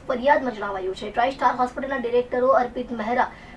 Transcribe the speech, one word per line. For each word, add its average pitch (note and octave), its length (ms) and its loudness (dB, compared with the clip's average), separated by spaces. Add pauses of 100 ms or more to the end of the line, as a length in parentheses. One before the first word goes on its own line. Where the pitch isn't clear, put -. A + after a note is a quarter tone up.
ફરિયાદમાં C4 480 2
જણાવાયું F#3+ 400 -4
છે. G#3 160 -8
ટ્રાઇસ્ટાર C4 440 2
હોસ્પિટલના B3+ 420 -2
ડિરેક્ટરો B3 500 0
અર્પિત B3 440 2
મહેરા A#3 400 0 (260)